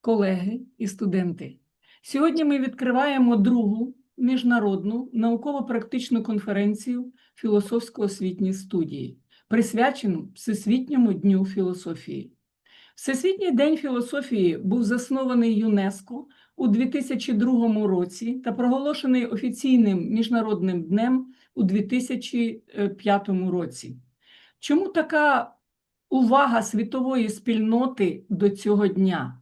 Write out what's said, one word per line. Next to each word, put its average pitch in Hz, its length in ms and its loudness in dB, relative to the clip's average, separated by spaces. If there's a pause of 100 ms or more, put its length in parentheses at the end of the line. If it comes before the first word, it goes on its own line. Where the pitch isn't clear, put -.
колеги 202 600 0 (160)
і 226 100 -6
студенти, 175 680 -4 (440)
сьогодні 320 420 0
ми 285 160 2
відкриваємо 254 760 2
другу 226 600 2 (220)
міжнародну 240 960 0
науково-практичну 233 1080 -2
конференцію 208 880 -2 (320)
«Філософсько-освітні 202 1080 -2
студії», 143 640 -6 (300)
присвячену 220 840 0
Всесвітньому 240 800 0
дню 190 320 2
філософії. 175 840 -6 (640)
Всесвітній 359 560 -2
день 294 260 4
філософії 240 800 -2
був 220 260 0
заснований 240 720 0
юнеско 208 720 -2 (280)
у 254 120 0
дві 226 180 4
тисячі 262 480 -4
другому 226 540 2
році 190 460 -2
та 254 180 -6
проголошений 254 760 0
офіційним 226 840 2
міжнародним 214 720 0
днем 233 440 0 (260)
у 233 100 0
дві 196 180 2
тисячі 247 800 -4 (360)
п'ятому 196 540 0
році. 135 460 -6 (640)
Чому 349 280 0
така 302 640 2 (580)
увага 247 520 4
світової 247 680 -2
спільноти 226 1000 0
до 202 200 2
цього 202 380 2
дня? 180 540 0